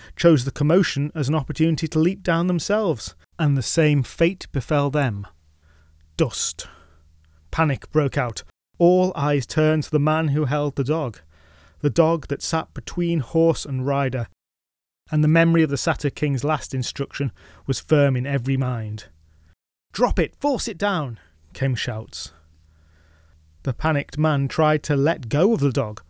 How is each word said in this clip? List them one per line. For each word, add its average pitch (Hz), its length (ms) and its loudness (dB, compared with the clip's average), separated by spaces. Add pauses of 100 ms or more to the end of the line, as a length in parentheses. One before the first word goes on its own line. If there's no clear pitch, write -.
(160)
chose 151 300 4
the 135 60 -4
commotion 151 600 0
as 147 140 -2
an 151 80 0
opportunity 160 520 0
to 156 120 0
leap 190 240 0
down 170 240 0
themselves, 185 680 -2 (220)
and 147 180 2
the 135 80 -2
same 151 400 2
fate - 480 -2
befell 143 380 0
them. 123 380 -2 (880)
Dust. - 500 -4 (840)
Panic 151 420 -2
broke 147 260 0
out. 123 260 -4 (340)
All 180 380 4
eyes 147 300 0
turned 156 380 0
to - 80 -8
the 147 80 2
man 156 300 0
who 147 160 0
held 147 300 -2
the 139 80 -2
dog, 139 360 -4 (600)
the 147 100 0
dog 160 380 2
that - 160 -6
sat - 300 -4
between 170 460 -2
horse 165 460 2
and 131 200 -4
rider, 131 420 -2 (840)
and 151 140 2
the 151 40 4
memory 165 360 6
of 147 80 0
the 139 60 -2
Satyr 151 340 -2
King's 139 320 -2
last 151 320 -4
instruction 135 560 -4 (340)
was - 160 -2
firm 143 340 4
in 127 120 -2
every 135 280 -2
mind. 113 540 -4 (840)
"Drop - 280 2
it! - 160 0
Force 277 320 -2
it 165 100 -8
down!" 160 420 -2 (340)
came 135 220 -2
shouts. - 560 -8 (1300)
The 135 100 -2
panicked 147 440 -2
man 147 300 2
tried 151 360 2
to 147 120 0
let 139 320 0
go 165 260 2
of 180 60 0
the 139 120 2
dog, 110 380 -4